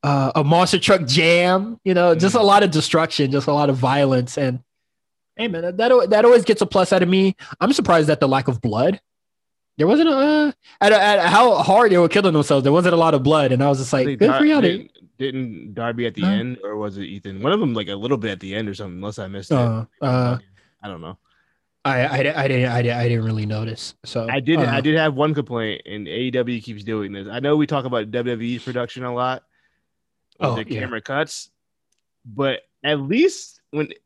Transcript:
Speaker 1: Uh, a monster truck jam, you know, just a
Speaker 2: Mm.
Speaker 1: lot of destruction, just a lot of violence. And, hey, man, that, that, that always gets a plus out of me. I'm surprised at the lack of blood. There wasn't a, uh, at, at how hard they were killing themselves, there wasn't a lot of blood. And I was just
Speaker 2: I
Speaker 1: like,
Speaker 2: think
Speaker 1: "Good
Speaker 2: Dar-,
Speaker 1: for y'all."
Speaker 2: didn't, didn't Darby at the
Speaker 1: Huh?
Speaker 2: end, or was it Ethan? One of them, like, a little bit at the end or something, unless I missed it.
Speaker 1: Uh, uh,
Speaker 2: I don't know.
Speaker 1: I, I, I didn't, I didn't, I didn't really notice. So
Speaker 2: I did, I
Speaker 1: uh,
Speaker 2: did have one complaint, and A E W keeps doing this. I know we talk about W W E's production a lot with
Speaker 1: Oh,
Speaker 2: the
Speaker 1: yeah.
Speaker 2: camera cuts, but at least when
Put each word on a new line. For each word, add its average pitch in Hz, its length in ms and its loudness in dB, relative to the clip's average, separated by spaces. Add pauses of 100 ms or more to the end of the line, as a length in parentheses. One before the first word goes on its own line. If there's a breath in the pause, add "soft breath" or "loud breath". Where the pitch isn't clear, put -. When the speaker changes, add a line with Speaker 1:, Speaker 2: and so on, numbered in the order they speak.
Speaker 1:
Uh, 139 340 0
a 156 80 2
monster 170 360 2
truck 185 260 2
jam, 175 760 2
you 190 100 0
know, 175 220 4
just 185 200 2
a 240 40 4
Speaker 2:
Mm. 220 60 4
Speaker 1:
lot 202 180 6
of 196 80 2
destruction, 151 600 0
just 139 160 -2
a 147 60 0
lot 143 160 2
of 135 60 2
violence. 131 600 0
And, 127 220 -2 (760)
hey, 226 140 -6
man, 170 140 -6
that, 180 140 -6
that, 240 340 4
that 214 140 4
always 240 200 8
gets - 160 2
a 180 40 2
plus 185 280 0
out 185 100 4
of 175 60 0
me. 190 260 2 (240 loud breath)
I'm 240 140 2
surprised 165 360 4
at 151 120 2
the 139 80 2
lack 131 180 0
of 123 140 -2
blood. 127 400 0 (760)
There 151 100 2
wasn't 302 220 4
a, 285 40 2
uh, 294 380 2 (280 soft breath)
at, 208 140 6
at 202 340 4
how 214 280 6
hard 196 360 4
they 180 60 4
were 175 100 6
killing 190 240 2
themselves, 143 320 2
there 139 80 2
wasn't 175 220 2
a 170 40 2
lot 160 160 4
of 135 100 0
blood. 151 280 2
And 127 100 0
I 143 60 2
was 139 120 2
just 131 140 -6
Speaker 2:
I 143 40 0
Speaker 1:
like, 131 100 2
Speaker 2:
think 131 120 -6
Speaker 1:
"Good 202 80 4
Speaker 2:
Dar-, - 120 2
Speaker 1:
for 302 60 2
y'all." 302 160 2
Speaker 2:
didn't, 190 300 -2 (260)
didn't 123 560 -8
Darby 117 320 -6
at 110 80 -6
the - 80 -8
Speaker 1:
Huh? 180 80 0
Speaker 2:
end, 117 340 -4
or 104 140 -8
was 104 200 -8
it 98 60 -10
Ethan? 95 380 -14
One 139 100 -2
of 208 80 0
them, 147 140 -2
like, 104 160 -6
a 101 60 -8
little 120 220 -4
bit 107 140 -6
at 92 80 -10
the 95 160 -10
end 107 140 -6
or 98 40 -10
something, 95 260 -14
unless 104 200 -12
I 98 80 -12
missed 98 240 -10
it. 147 60 0
Speaker 1:
Uh, 113 260 -2 (180)
uh, 123 360 -2 (460)
Speaker 2:
I 104 40 -14
don't 90 140 -14
know. 82 160 -14 (680)
Speaker 1:
I, 131 220 0
I, 143 80 -4
I 139 340 -2
didn't, 127 240 0
I 120 120 -2
didn't, 120 160 -2
I 120 100 0
didn't 113 160 -2
really 110 220 -4
notice. 110 480 -8 (100)
So 117 240 -6
Speaker 2:
I 135 100 -2
did, 156 200 0
I 131 180 0
Speaker 1:
uh, 131 40 -2
Speaker 2:
did 151 140 0
have 156 200 0
one 151 180 0
complaint, 117 540 -4
and 101 200 -10
A 71 40 -10
E 123 200 -4
W 120 300 -2
keeps 104 240 -14
doing 104 260 -6
this. 98 180 -12
I 117 120 -8
know 147 160 2
we 147 100 2
talk 139 160 -4
about 117 280 -4
W 120 240 -4
W 117 200 -8
E's 117 80 -12
production 123 400 -8
a 123 100 -8
lot 127 300 -6 (960)
with 139 120 -2
Speaker 1:
Oh, 117 40 -4
Speaker 2:
the 113 140 -8
Speaker 1:
yeah. 107 120 -6
Speaker 2:
camera 120 200 -8
cuts, - 480 -8 (760)
but 123 360 -4 (220)
at 147 180 -2
least 226 580 -2 (120)
when 151 180 -6 (160)